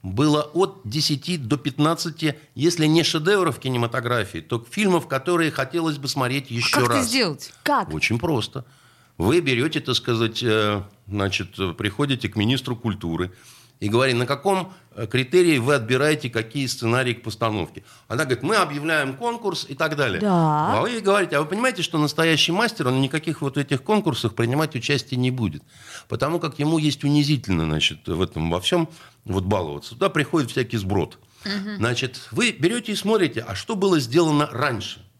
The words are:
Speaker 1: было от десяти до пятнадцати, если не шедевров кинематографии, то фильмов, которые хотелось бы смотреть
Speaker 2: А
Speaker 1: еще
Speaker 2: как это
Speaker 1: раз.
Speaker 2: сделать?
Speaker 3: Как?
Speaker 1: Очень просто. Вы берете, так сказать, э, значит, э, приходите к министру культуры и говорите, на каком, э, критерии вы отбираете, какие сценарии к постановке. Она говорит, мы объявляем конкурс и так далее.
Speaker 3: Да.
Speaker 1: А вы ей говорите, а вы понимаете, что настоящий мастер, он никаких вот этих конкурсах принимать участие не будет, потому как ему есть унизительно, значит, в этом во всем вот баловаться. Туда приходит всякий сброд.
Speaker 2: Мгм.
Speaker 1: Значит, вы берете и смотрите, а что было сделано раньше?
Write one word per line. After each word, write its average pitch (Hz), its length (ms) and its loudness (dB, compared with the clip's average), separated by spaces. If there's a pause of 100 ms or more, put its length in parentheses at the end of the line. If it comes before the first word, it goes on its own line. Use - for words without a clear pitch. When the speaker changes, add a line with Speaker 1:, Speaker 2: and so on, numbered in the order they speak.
Speaker 1:
было 147 400 2
от 175 420 -2
десяти 147 540 -2
до 127 180 -2
пятнадцати, 151 800 -2 (180)
если 156 320 2
не 156 160 6
шедевров 170 560 2
кинематографии, 120 800 -2
то 113 320 -6
фильмов, 185 380 2
которые 160 420 0
хотелось 151 480 -2
бы 139 80 -8
смотреть 135 440 -2
Speaker 2:
А 113 40 -8
Speaker 1:
еще 117 220 0
Speaker 2:
как - 80 4
это 120 100 2
Speaker 1:
раз. 113 120 2
Speaker 2:
сделать? 220 460 -2 (120)
Speaker 3:
Как? 226 280 0
Speaker 1:
Очень 107 260 -2
просто. 120 460 -2 (520)
Вы 123 240 4
берете, 156 400 0
так 123 160 -2
сказать, 113 480 -2
э, 107 360 2 (280)
значит, 98 500 -4
э, 95 140 -2
приходите 123 560 -4
к - 80 -6
министру 123 400 0
культуры 90 560 -4 (480)
и 107 80 -2
говорите, 123 280 2
на 123 100 0
каком, 160 460 0 (220)
э, 113 140 -8
критерии 147 500 4
вы 127 160 2
отбираете, 131 560 2
какие 120 380 -2
сценарии 120 460 0
к - 100 -14
постановке. 107 580 -4 (240)
Она 123 200 -2
говорит, 127 180 -2
мы 196 100 0
объявляем 147 640 0
конкурс 233 520 -4
и 151 60 -10
так 151 220 -2
далее. 143 240 0
Speaker 3:
Да. 170 580 2
Speaker 1:
А - 40 2
вы 214 80 -2
ей 233 100 -4
говорите, 196 360 2
а 143 40 4
вы 156 60 -2
понимаете, 214 360 -2
что 160 160 -2
настоящий 160 540 2
мастер, 208 340 0
он 131 140 2
никаких 151 420 -2
вот 139 160 -2
этих 135 240 -2
конкурсах 185 540 0
принимать 139 400 0
участие 127 420 -2
не 127 140 2
будет, 113 320 -4 (420)
потому 151 320 -2
как 156 220 -6
ему 156 180 2
есть 151 240 0
унизительно, 143 600 2
значит, 78 420 -2
в 87 160 0
этом 82 300 -2
во 90 80 0
всем 165 280 0 (360)
вот 95 180 -2
баловаться. 90 540 -2
Туда 190 140 0
приходит 147 420 0
всякий 123 240 -2
сброд. 95 420 -2 (260)
Speaker 2:
Мгм. 202 340 -6
Speaker 1:
Значит, - 420 -2 (100)
вы 214 220 0
берете 208 400 0
и - 20 0
смотрите, 196 460 2
а 98 160 -8
что - 180 -6
было 190 240 4
сделано 147 540 4
раньше? 117 480 -4 (200)